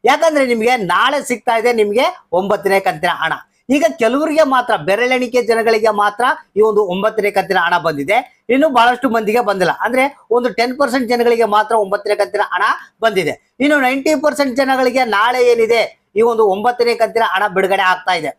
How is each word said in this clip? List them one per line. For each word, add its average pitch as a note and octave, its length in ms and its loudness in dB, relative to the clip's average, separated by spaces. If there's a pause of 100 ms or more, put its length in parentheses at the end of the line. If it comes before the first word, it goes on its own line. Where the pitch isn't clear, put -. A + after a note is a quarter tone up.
ಯಾಕಂದ್ರೆ D4 420 2
ನಿಮ್ಗೆ A#3+ 300 0
ನಾಳೆ G#3+ 420 0 (100)
ಸಿಗ್ತಾ A#3 320 -2
ಇದೆ A#3+ 120 0
ನಿಮ್ಗೆ G#3+ 320 0 (280)
ಒಂಬತ್ತನೇ G3 480 0
ಕಂತಿನ F3 320 -2 (100)
ಹಣ. D#3+ 100 -4 (380)
ಈಗ D4 140 2 (140)
ಕೆಲವರಿಗೆ D4 440 0
ಮಾತ್ರ, C4 340 0
ಬೆರಳೆಣಿಕೆ A#3+ 680 0
ಜನಗಳಿಗೆ A3 480 2 (120)
ಮಾತ್ರ G#3 220 -2 (320)
ಈ G3+ 40 0
ಒಂದು G#3+ 220 2 (100)
ಒಂಬತ್ತನೇ G3+ 380 -2
ಕಂತಿನ F#3+ 360 -2
ಹಣ F3 120 0
ಬಂದಿದೆ, D#3 720 -2
ಇನ್ನು C4+ 200 2
ಬಹಳಷ್ಟು A#3+ 420 2
ಮಂದಿಗೆ A3+ 300 0
ಬಂದಿಲ್ಲ. F#3+ 400 0
ಅಂದ್ರೆ B3 240 0 (260)
ಒಂದು A#3+ 260 0
ಟೆನ್ B3 220 -2
ಪರ್ಸೆಂಟ್ B3+ 300 -2
ಜನಗಳಿಗೆ A#3+ 360 2
ಮಾತ್ರ G#3+ 300 0
ಒಂಬತ್ತನೇ G3+ 400 -2
ಕಂತಿನ G3+ 260 -2 (140)
ಹಣ F#3+ 80 -2 (400)
ಬಂದಿದೆ. F#3 580 -2
ಇನ್ನು D4 200 2
ನೈಂಟಿ C4+ 340 0
ಪರ್ಸೆಂಟ್ C#4 420 -2
ಜನಗಳಿಗೆ C4 480 0
ನಾಳೆ A3+ 360 0 (120)
ಏನಿದೆ A3+ 640 0
ಈ G#3+ 60 2
ಒಂದು A3+ 260 2
ಒಂಬತ್ತನೇ A#3+ 460 0
ಕಂತಿನ A3 320 0
ಹಣ F#3+ 220 -2
ಬಿಡುಗಡೆ F#3+ 340 0
ಆಗ್ತಾ F#3 300 0
ಇದೆ. D3+ 260 -4